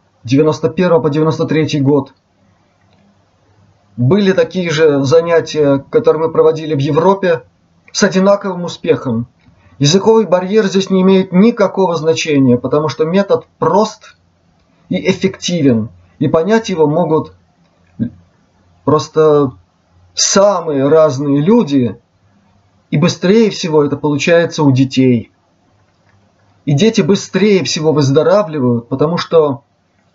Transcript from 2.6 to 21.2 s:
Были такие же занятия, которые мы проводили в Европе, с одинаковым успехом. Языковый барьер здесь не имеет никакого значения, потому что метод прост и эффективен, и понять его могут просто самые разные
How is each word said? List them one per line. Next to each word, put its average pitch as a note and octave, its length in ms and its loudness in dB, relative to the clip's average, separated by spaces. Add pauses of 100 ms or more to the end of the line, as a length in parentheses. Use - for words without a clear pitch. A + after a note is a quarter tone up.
Были F#3 360 0
такие E3+ 380 -2
же D3 340 2
занятия, D3+ 880 0
которые D#3 360 0
мы E3 60 -4
проводили D#3 420 0
в C#3+ 40 -2
Европе, E3 640 0 (500)
с - 100 -4
одинаковым F#3+ 640 0
успехом. C3+ 600 -4 (520)
Языковый G3 480 2
барьер F#3+ 400 0
здесь F#3+ 240 -2
не F#3 120 2
имеет F#3+ 300 2
никакого F#3+ 640 2
значения, D3 640 0
потому D3 300 -2
что D#3 160 -4
метод F3 420 -2 (120)
прост F#3+ 580 -2 (720)
и F3+ 220 -4
эффективен, C#3 800 -2 (280)
и D3 100 -2
понять G3+ 400 0
его D#3+ 180 0
могут D3+ 480 -2 (1500)
просто D3 680 0 (640)
самые E3 720 0
разные D3 520 2